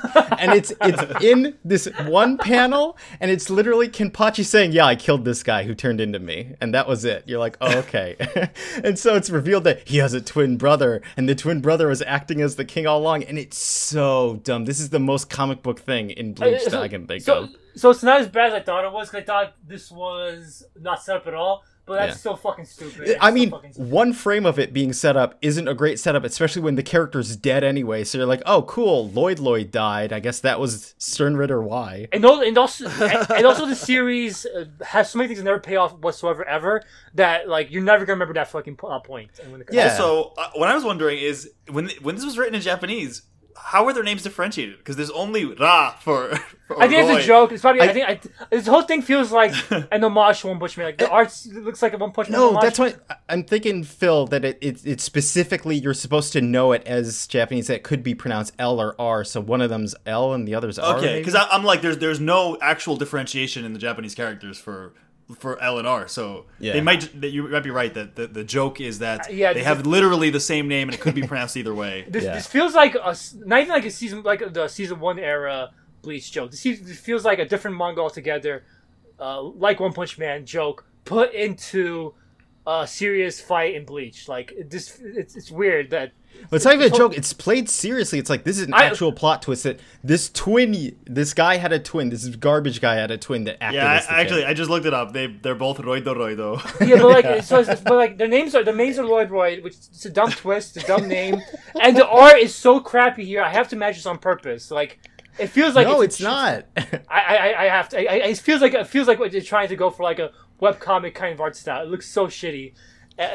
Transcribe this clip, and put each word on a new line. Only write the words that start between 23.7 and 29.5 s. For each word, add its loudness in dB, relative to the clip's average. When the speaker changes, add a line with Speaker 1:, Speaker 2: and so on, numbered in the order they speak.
Speaker 2:
stupid. -8
Speaker 1:
one 2
frame -2
of 2
it -2
being -2
set 2
up 0
isn't -2
a -2
great 0
setup, 0
especially -2
when 0
the 0
character's -2
dead 0
anyway. -2
So -6
you're 0
like, 0
"Oh, 4
cool, 0
Lloyd 0
Lloyd 0